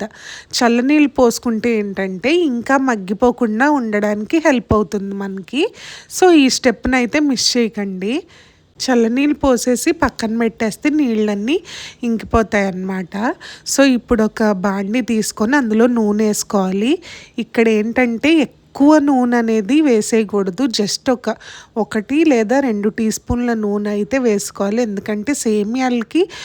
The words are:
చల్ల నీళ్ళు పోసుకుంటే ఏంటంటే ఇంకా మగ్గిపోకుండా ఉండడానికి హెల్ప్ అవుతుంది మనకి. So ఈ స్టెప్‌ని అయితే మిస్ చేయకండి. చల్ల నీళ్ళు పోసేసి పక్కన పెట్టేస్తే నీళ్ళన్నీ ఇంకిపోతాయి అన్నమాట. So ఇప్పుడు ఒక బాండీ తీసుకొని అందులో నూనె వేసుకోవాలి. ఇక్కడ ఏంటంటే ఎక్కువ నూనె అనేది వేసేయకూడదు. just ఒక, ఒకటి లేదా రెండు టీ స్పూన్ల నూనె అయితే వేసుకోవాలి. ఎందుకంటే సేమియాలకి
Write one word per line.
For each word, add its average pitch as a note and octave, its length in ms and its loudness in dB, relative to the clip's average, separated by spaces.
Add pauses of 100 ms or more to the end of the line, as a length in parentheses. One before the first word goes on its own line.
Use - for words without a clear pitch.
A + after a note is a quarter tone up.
(540)
చల్ల A#3+ 280 2
నీళ్ళు D4 280 4
పోసుకుంటే A#3 680 0
ఏంటంటే G3 560 -2
ఇంకా C4+ 420 0
మగ్గిపోకుండా A#3+ 920 0
ఉండడానికి G#3+ 680 -2
హెల్ప్ C#4+ 360 2
అవుతుంది G3+ 420 -2
మనకి. G3 580 -6 (460)
So F#4 120 6
ఈ C#4+ 180 6
స్టెప్‌ని B3 460 0
అయితే B3+ 240 0
మిస్ C#4 380 0
చేయకండి. G3+ 680 -4 (580)
చల్ల A#3+ 260 2
నీళ్ళు C#4 280 0
పోసేసి B3 560 0
పక్కన A#3 460 -2
పెట్టేస్తే A3+ 520 -2
నీళ్ళన్నీ A3+ 720 0 (420)
ఇంకిపోతాయి A3 640 0
అన్నమాట. F#3 500 -6 (500)
So - 160 2
ఇప్పుడు B3 400 2
ఒక G#3+ 280 0
బాండీ G3 500 -2
తీసుకొని A3 540 -2
అందులో A#3 320 2
నూనె A3 360 2
వేసుకోవాలి. G#3 760 0 (400)
ఇక్కడ A#3 300 0
ఏంటంటే A3+ 640 0
ఎక్కువ D4 640 2
నూనె B3+ 400 2
అనేది A3+ 440 2
వేసేయకూడదు. G#3+ 840 0
just A3+ 480 -2
ఒక, A3 240 -2 (420)
ఒకటి A3 480 0
లేదా A#3+ 340 2
రెండు A3 300 0
టీ A3 220 -2
స్పూన్ల A#3+ 420 -4
నూనె G#3 360 -4
అయితే G#3 280 -2
వేసుకోవాలి. G#3 640 -2
ఎందుకంటే G#3 520 -4
సేమియాలకి A#3+ 960 -2 (160)